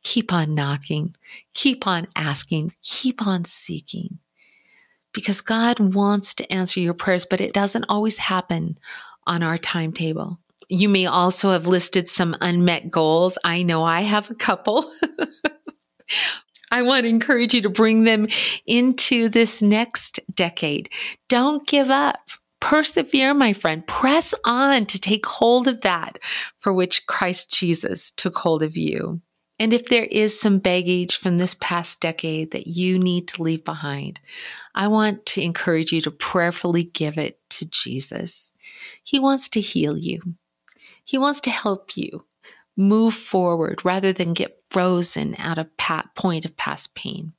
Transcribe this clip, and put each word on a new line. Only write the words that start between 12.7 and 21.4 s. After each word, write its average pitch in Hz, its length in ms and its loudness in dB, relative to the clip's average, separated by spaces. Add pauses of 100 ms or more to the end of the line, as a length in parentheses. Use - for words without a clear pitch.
goals. 165 520 2
I 170 200 0
know 170 200 2
I 165 200 2
have 208 280 0
a 226 40 -10
couple. 220 640 0
<laughs> - 60 -2 (1700)
I 247 120 0
want 247 220 4
to 233 40 0
encourage 233 460 2
you 226 80 4
to 202 80 0
bring 220 340 4
them 214 240 4 (380)
into 240 640 2
this 226 320 2
next 214 580 2 (140)
decade. 170 560 -2 (400)
Don't 277 360 2